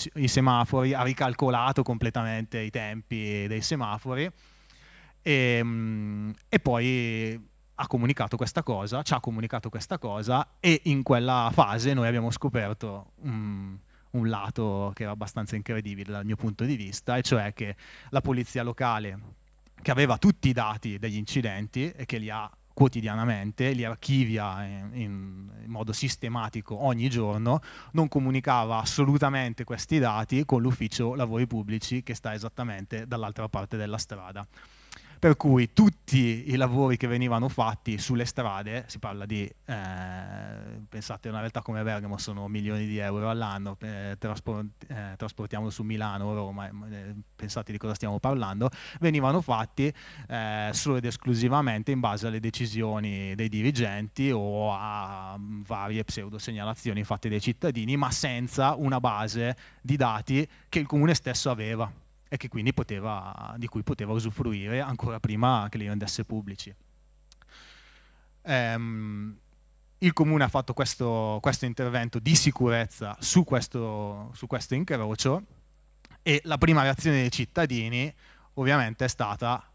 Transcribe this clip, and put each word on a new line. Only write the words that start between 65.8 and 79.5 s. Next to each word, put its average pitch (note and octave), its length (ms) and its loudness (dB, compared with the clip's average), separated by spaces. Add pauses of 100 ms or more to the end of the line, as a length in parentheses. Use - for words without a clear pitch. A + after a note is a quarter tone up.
rendesse G#2 360 -4
pubblici. G2+ 500 -8 (1700)
Ehm, A2+ 920 -2 (640)
il F3 160 4
comune D#3 300 6
ha B2 40 4
fatto C3 260 -2
questo, A2+ 680 -2
questo C3 240 0
intervento A#2+ 540 -2
di D3+ 160 4
sicurezza A#2 840 2
su - 240 6
questo, G#2+ 920 -4
su B2 120 -14
questo B2+ 300 -4
incrocio C3+ 680 0 (800)
e D3 240 4
la D3+ 140 0
prima D#3+ 240 8
reazione C#3 340 4
dei B2 140 2
cittadini B2+ 840 -2 (400)
ovviamente C3 520 2
è B2 40 2
stata A#2 520 -2 (140)